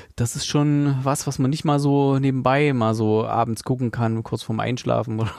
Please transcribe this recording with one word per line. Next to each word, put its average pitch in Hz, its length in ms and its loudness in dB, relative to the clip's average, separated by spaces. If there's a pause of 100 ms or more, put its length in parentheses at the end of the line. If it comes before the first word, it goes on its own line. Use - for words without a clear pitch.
(160)
das - 180 -2
ist - 120 -8
schon 147 560 2
was, 139 240 -2
was 139 120 -4
man 131 120 2
nicht 156 160 -4
mal 143 140 2
so 139 380 4
nebenbei 135 540 2
mal 113 220 2
so 110 320 2
abends 113 360 -2
gucken 127 280 -2
kann, 113 320 -2
kurz - 200 -6
vorm 110 160 -4
Einschlafen 117 640 -2
<laughs> - 0 -
oder 110 180 -2